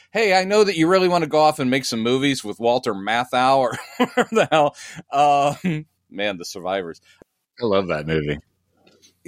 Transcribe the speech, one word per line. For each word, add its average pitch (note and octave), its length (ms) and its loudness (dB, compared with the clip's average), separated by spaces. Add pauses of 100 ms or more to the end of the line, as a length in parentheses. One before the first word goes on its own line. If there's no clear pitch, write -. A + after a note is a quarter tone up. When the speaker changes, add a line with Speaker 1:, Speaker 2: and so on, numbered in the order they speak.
(120)
Speaker 1:
"Hey, G#3 220 0
I F#3 100 2
know G#3 200 4
that F#3+ 120 0
you D#3+ 120 2
really F#3 200 4
wanna E3+ 200 0
go D3+ 120 0
off D3+ 200 4
and B2+ 100 0
make C3 140 0
some A#2 160 -4
movies C3 420 0
with G#2 160 -10
Walter A#2 360 0
Matthau," A#2+ 640 0
or B2 280 -2
<laughs> - 120 -20
whatever A#3+ 340 0
the G#3 180 2
hell. D3 260 2 (360)
Um, C#3+ 760 0 (240)
man, G2 280 -4
The F2 80 -14
Survivors. F2+ 540 -8 (600)
Speaker 2:
I B2 60 -2
love G2 220 2
that D#2 180 -4
movie. D2+ 320 -2 (880)